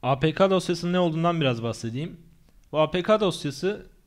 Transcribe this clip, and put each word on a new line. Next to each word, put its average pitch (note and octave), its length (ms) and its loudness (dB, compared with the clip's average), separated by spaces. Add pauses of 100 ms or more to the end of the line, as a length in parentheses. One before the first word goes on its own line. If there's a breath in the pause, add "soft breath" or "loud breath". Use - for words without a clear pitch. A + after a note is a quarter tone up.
A C3 160 0
P D#3 160 2
K F#3+ 160 4
dosyasının F3 420 0
ne F3+ 60 2
olduğundan E3+ 420 2
biraz B2 220 0
bahsedeyim. A#2 580 -6 (520)
Bu D3 80 0
A D3+ 100 2
P F3+ 120 -2
K G#3+ 180 4
dosyası F#3 680 -4 (200)